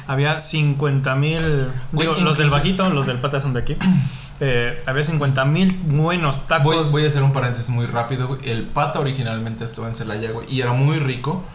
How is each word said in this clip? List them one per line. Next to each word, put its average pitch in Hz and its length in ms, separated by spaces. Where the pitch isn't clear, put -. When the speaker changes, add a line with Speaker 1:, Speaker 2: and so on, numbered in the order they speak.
Speaker 1:
Había 147 320
cincuenta 143 760
mil, 151 540
Speaker 2:
Güey, 160 160
Speaker 1:
digo, 160 160
los 156 120
del 151 120
Speaker 2:
incluso - 20
Speaker 1:
Bajito, 185 400
los 139 160
del 123 140
Pata 139 200
son 139 120
de 120 80
aquí. - 200
<clears throat> 180 60
Eh, 120 460
había 135 160
cincuenta 143 420
mil 180 280
buenos 156 640
Speaker 2:
Voy, - 0
Speaker 1:
tacos. 156 460
Speaker 2:
voy 151 120
a 151 40
hacer 143 160
un 139 80
paréntesis 120 380
muy 120 160
rápido, 123 420
güey. 135 100
El 113 140
Pata 151 380
originalmente 113 640
estaba 113 240
en 113 80
Celaya, 107 340
güey, 113 180
y 131 120
era 123 140
muy 143 260
rico. 143 420